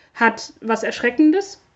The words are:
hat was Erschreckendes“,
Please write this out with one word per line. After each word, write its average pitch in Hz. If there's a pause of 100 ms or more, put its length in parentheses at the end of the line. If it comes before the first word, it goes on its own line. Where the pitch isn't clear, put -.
(140)
hat -
was 220
Erschreckendes“, 302 (140)